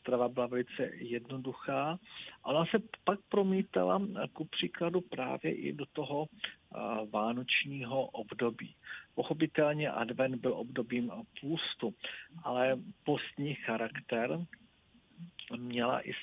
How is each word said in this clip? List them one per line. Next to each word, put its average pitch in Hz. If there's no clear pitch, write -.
strava 123
byla 123
velice 123
jednoduchá. 131
A -
ona 156
se 220
pak -
promítala, 190
eh, 196
ku 156
příkladu 175
právě 135
i 143
do 147
toho, 147
eh, -
vánočního 123
období. -
Pochopitelně 151
advent 120
byl 123
obdobím 120
půstu, 139
ale 127
postní 147
charakter 120
měla 120
i 123